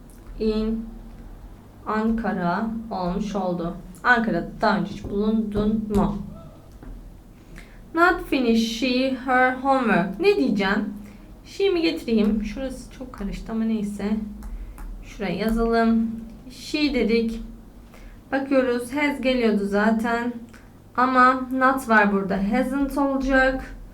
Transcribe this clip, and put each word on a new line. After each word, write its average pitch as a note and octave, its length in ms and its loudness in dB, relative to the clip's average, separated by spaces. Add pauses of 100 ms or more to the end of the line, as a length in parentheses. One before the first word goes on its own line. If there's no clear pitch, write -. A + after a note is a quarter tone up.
(400)
In A3 460 -2 (1000)
Ankara G#3+ 840 0 (220)
olmuş F#3+ 440 -4
oldu. F3 380 -2 (300)
Ankara'da G#3 460 2 (120)
daha G#3 160 4
önce E3+ 140 -2
hiç - 120 -10
bulundun G#3 920 0
mu? E3+ 220 2 (1800)
Not E4+ 360 4
finish A3+ 500 2
she C4 460 2
her B3+ 280 4
homework. B3+ 680 2
Ne G4+ 180 4
diyeceğim? G#3+ 560 0 (520)
She G4 240 0
mi F4 120 2
getireyim? A3+ 640 2
Şurası - 480 -8
çok - 220 -14
karıştı F#3+ 380 -8
ama A3+ 120 -2
neyse. G#3 540 -2 (840)
Şuraya F3+ 320 -6
yazalım. A3+ 760 2 (380)
She D4 440 -2
dedik. A3+ 480 0 (880)
Bakıyoruz. C4 640 0
Has C#4+ 280 0
geliyordu A3+ 440 2
zaten. A3+ 680 0 (680)
Ama B3+ 420 6 (100)
not C4 380 2
var G#3 220 6
burada. G3 400 0
Hasn't C4 460 0
olacak. C4+ 800 2 (180)